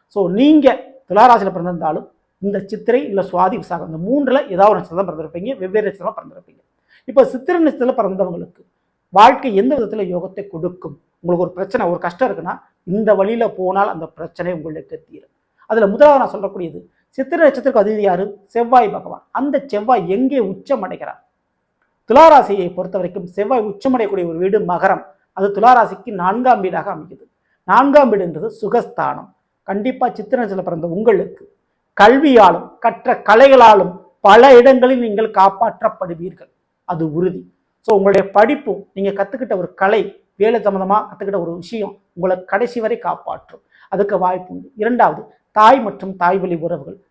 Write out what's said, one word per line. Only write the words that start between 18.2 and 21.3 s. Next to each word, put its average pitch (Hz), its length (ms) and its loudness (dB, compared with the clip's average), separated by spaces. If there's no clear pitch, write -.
செவ்வாய் 233 420 2
பகவான். - 300 -14
அந்த 269 340 -4
செவ்வாய் 208 420 -2
எங்கே 262 240 -2
உச்சம் 214 340 -8
அடைகிறார்? - 360 -14